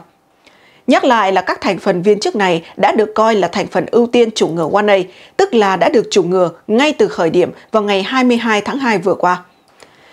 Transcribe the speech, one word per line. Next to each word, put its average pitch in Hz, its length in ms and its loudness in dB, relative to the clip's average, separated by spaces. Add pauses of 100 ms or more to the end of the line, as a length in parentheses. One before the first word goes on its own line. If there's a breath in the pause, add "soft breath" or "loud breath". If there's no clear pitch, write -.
(880 soft breath)
Nhắc 330 180 2
lại 220 280 2
là 190 80 2
các 302 200 -6
thành 190 180 -2
phần 180 240 -2
viên 208 180 2
chức 339 160 -6
này 180 260 0 (140 loud breath)
đã 196 160 0
được 214 220 -2
coi 220 200 2
là 180 140 0
thành 185 180 -4
phần 185 240 -4
ưu 233 160 2
tiên 233 240 2
chủng 165 240 -2
ngừa 170 180 -2
one 208 220 2
A, 190 40 2 (380 loud breath)
tức 392 180 0
là 196 220 2
đã 180 120 0
được 277 220 2
chủng 175 200 0
ngừa 180 200 2 (160 loud breath)
ngay 277 260 2
từ 233 160 0
khởi 170 220 -2
điểm 156 200 0 (220 loud breath)
vào 214 100 0
ngày 202 200 -2
hai 254 220 -2
mươi 247 120 2
hai 226 240 -2
tháng 226 180 -8
hai 233 200 -2
vừa 175 160 -2
qua. 175 280 -2 (720 soft breath)